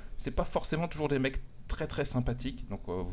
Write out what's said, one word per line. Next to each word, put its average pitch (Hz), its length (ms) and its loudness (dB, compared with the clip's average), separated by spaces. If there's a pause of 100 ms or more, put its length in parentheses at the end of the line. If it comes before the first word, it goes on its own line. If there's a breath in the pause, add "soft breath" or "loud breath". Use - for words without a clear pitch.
(160 soft breath)
c'est - 140 -2
pas 170 140 2
forcément 165 440 2
toujours 156 200 0
des 139 100 4
mecs 131 180 2 (320)
très, - 180 0
très 151 180 0
sympathiques. 127 640 0
Donc, 98 200 -4
euh, 90 140 0 (100)